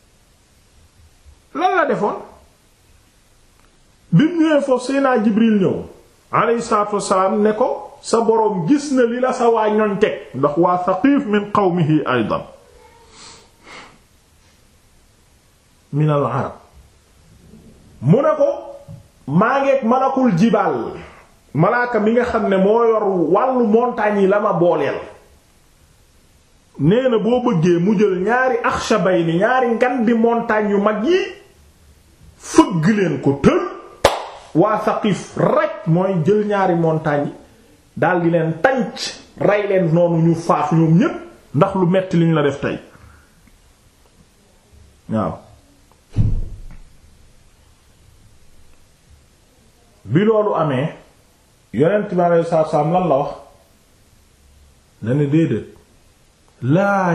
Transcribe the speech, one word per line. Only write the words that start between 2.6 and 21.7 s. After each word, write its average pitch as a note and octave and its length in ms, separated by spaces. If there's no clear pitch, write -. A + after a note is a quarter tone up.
Bi F3 140
mu E4 200
ñëwee D4+ 180
foofu, B3+ 240
Seydina C4+ 360
Jibril G#3+ 380
ñëw. D3+ 220
Alayhi A3+ 300
salaatu G#3 340
wassalaam G3+ 460
ne G#3+ 100
ko, - 480
"Sa - 220
boroom G#3 440
gis C#4 260
na B3+ 120
li A#3 160
la B3+ 140
sa A#3+ 160
waa A3 180
ñoñ G#3 300
teg." - 360
Ndax C#3 220
waa F3+ 280
Saqif A#3 420
min G#3 260
qawmihi E3+ 540
aydan. G#2 360
Min D3+ 160
al C#3+ 160
arab. B2+ 280
Mu D3+ 220
ne D#4 140
ko, - 120
"Maa A3 340
ngeek C#4 240
malakul C4 540
jibaal." F3 580
Malaaka A3+ 460